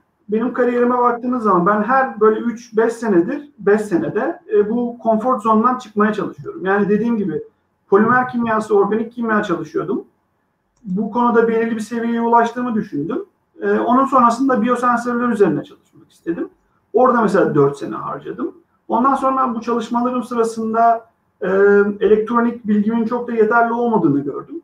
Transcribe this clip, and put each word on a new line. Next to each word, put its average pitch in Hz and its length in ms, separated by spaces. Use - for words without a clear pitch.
benim 240 240
kariyerime 240 440
baktığınız 240 460
zaman 180 220
ben 208 180
her 208 360
böyle 214 200
üç, 226 380
beş 233 160
senedir, 214 680
beş 208 220
senede, 202 600
e, 208 160
bu 240 340
comfort 226 380
zone'dan 233 360
çıkmaya 208 360
çalışıyorum. 165 520
Yani 196 240
dediğim 226 280
gibi 156 260
polimer 240 400
kimyası, 220 480
organik 220 340
kimya 220 320
çalışıyordum. 160 640
Bu 202 280
konuda 233 360
belirli 226 280
bir 220 60
seviyeye 233 400
ulaştığımı 233 540
düşündüm. 196 500
E, 208 180
onun 254 260
sonrasında 247 560
biyosensörler 240 680
üzerine 190 360
çalışmak - 480
istedim. - 380
Orada 240 280
mesela 196 340
dört 143 220
sene - 180
harcadım. - 600
Ondan 262 280
sonra 262 400
bu 220 60
çalışmalarım 240 640
sırasında, 226 840
e, 185 60
elektronik 220 680
bilgimin 214 380
çok 240 220
da 240 40
yeterli 233 420
olmadığını 196 460
gördüm. 139 440